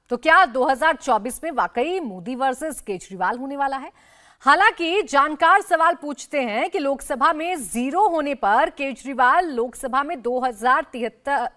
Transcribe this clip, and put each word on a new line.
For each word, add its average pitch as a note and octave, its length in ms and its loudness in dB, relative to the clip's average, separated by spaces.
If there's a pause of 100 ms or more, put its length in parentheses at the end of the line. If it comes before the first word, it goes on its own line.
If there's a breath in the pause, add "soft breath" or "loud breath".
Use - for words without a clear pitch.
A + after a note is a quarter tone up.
तो A#3+ 80 -4
क्या D#4+ 300 6
दो B3+ 180 -2
हज़ार D4 320 2
चौबीस A#3+ 480 -2
में E4 60 -6
वाकई C4 500 -2
मोदी G#3 340 -10
वर्सेस C4 460 -4
केजरीवाल F#3+ 580 -6
होने C4+ 180 -10
वाला C#4 200 -4
है? C4+ 160 -14 (480 soft breath)
हालांकि F4 600 2
जानकार D#4 580 4
सवाल E4+ 340 2
पूछते D4 480 -6
हैं A#3+ 280 -2
कि G4 80 -4
लोकसभा C#4 540 0
में E4 240 -4
ज़ीरो C#4 520 0
होने D4 260 -2
पर A#3 360 2
केजरीवाल C4+ 760 0
लोकसभा B3+ 560 -4
में C#4+ 200 -8
दो A#3+ 180 -2
हज़ार B3+ 520 0
तिहत्तर, B3 640 -4